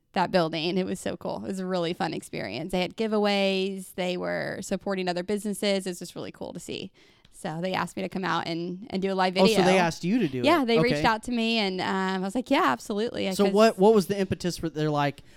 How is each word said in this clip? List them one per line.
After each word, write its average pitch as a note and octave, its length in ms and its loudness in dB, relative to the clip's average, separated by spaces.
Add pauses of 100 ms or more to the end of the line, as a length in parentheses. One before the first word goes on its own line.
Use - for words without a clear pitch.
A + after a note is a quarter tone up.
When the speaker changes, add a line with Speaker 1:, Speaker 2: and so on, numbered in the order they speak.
(120)
Speaker 1:
that F3 180 0
building. E3 460 0
It F#3 80 2
was G3 160 -6
so - 160 -6
cool. - 280 -8
It - 40 -10
was F#3+ 120 -6
a F#3 60 -6
really F3 280 -2
fun F3+ 180 -2
experience. C3 600 -8
They F3+ 100 0
had - 140 -6
giveaways. G3 960 0
They F3+ 220 -4
were F3 440 -4
supporting F#3 480 -4
other F3 140 -2
businesses. G3 640 -2
It's F3+ 140 -6
just F3 140 -14
really - 180 -10
cool - 200 -12
to F3 80 -14
see. - 300 -10 (420)
So E3 280 -10
they F#3 120 -4
asked F3 240 -4
me F#3+ 60 -6
to F#3 60 -4
come F#3+ 160 -6
out E3+ 220 -2
and, F3 440 -6
and F#3+ 120 -4
do F#3+ 100 0
a - 20 -4
live F#3 220 0
Speaker 2:
Oh, F#3+ 100 8
so G#3+ 80 6
they G3 100 4
Speaker 1:
video. F#3 160 6
Speaker 2:
asked E3+ 240 0
you G3 160 2
to F3+ 80 2
do B2+ 160 -4
Speaker 1:
Yeah, D4+ 180 4
Speaker 2:
it. A#3+ 40 -2
Speaker 1:
they A#3 120 4
reached A#3+ 200 4
Speaker 2:
Okay. G3+ 80 2
Speaker 1:
out A3 180 0
to B3 80 -6
me, A3+ 260 0
and, F#3+ 220 0
um, C3+ 80 -2
I F#3+ 300 0
was F#3+ 160 -4
like, B3+ 160 -2
"Yeah, D4 140 4
absolutely." A3+ 640 -2
I F#3+ 40 -2
Speaker 2:
So G3 120 2
Speaker 1:
guess G3 80 4
Speaker 2:
what, A3 260 6
what G3+ 160 8
was G3 120 4
the A3 120 4
impetus F#3 380 -2
for, E3 120 -6
they're D3+ 200 -2
like, C#3+ 340 0 (140)